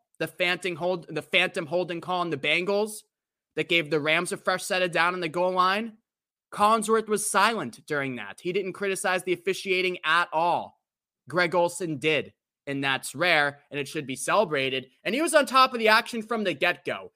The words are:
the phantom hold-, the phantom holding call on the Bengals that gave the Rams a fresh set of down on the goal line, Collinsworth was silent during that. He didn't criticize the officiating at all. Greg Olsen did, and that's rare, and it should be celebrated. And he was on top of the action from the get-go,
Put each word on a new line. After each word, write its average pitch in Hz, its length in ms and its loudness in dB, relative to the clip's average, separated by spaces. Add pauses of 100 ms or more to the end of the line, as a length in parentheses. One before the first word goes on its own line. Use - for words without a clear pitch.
(180)
the 160 100 -2
phantom 175 500 -2
hold-, 175 320 -2
the 151 120 -4
phantom 180 440 0
holding 170 340 -2
call 180 220 -2
on 170 80 -2
the 147 80 -2
Bengals 185 640 0 (560)
that 156 100 -4
gave 170 220 0
the 156 100 0
Rams 160 320 0
a 196 60 -6
fresh 185 260 -4
set 185 180 -2
of 175 120 -2
down 170 200 2
on 185 60 -6
the 170 80 -4
goal 180 240 0
line, 190 460 0 (560)
Collinsworth 214 560 2
was 208 200 -2
silent 196 560 0
during 139 300 -4
that. 101 240 -12
He 170 140 -4
didn't 185 200 -4
criticize 190 500 -2
the 180 100 -2
officiating 185 720 -2
at 165 260 2
all. 156 480 0 (480)
Greg 175 260 0
Olsen 170 440 0
did, 127 340 0 (340)
and 139 160 -4
that's 135 320 -2
rare, 147 460 2 (120)
and 139 60 -6
it 139 120 -6
should 151 180 -6
be 131 80 -6
celebrated. 143 720 0 (160)
And 180 100 -2
he 277 80 0
was 330 120 0
on 294 120 6
top 254 280 4
of 247 60 -6
the 220 100 4
action 233 320 2
from 220 240 -4
the 175 80 0
get-go, 139 640 -2